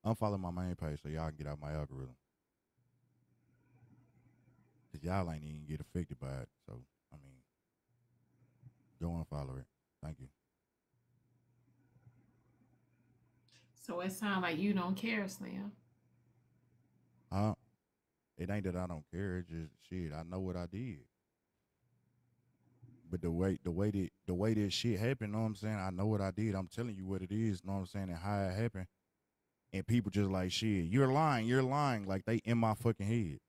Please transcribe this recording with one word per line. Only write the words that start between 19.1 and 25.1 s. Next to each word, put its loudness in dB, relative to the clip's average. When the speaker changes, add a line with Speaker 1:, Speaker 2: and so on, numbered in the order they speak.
Speaker 1:
care. -2
It's -8
just, -6
shit, -4
I -6
know -6
what -2
I -4
did. -8
But -4
the 0
way, 2
the -2
way 2
that, 0
the -2
way 2
that 2
shit 0
happened, 0